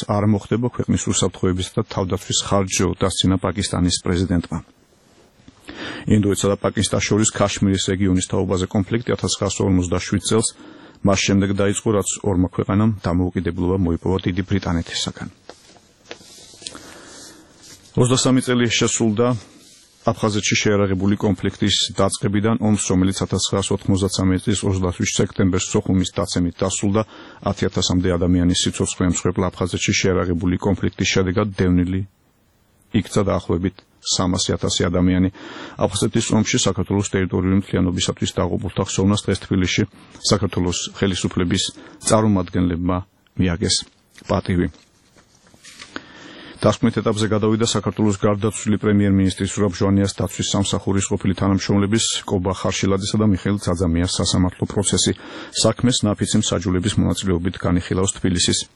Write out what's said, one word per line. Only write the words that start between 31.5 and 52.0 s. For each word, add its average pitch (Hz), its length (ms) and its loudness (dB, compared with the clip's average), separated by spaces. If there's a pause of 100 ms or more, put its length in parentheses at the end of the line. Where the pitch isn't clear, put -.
დევნილი 92 440 2 (920)
იქცა - 300 0
დაახლოებით 92 520 -2 (280)
სამასი - 500 0
ათასი 92 320 -2
ადამიანი. 90 440 2 (520)
აფხაზეთის 110 480 0
ომში 110 320 2
საქართველოს 98 480 0
ტერიტორიული 95 480 0
მთლიანობისათვის 92 800 -2
დაღუპულთა 90 480 -2
ხსოვნას 101 400 2
დღეს 98 160 0
თბილისში 95 420 0 (380)
საქართველოს 92 580 0 (220)
ხელისუფლების 92 600 0 (420)
წარმომადგენლებმა 90 920 2 (400)
მიაგეს 95 380 0 (540)
პატივი. 92 400 0 (2000)
დასკვნით 110 320 2
ეტაპზე 107 320 0
გადავიდა 107 400 2
საქართველოს 104 560 0
გარდაცვლილი 104 560 0
პრემიერ-მინისტრის 98 720 2
ზურაბ 101 240 0
ჟვანიას 98 400 2
დაცვის - 360 -4
სამსახურის 98 600 0
ყოფილი 98 240 -2
თანამშრომლების 101 680 2 (200)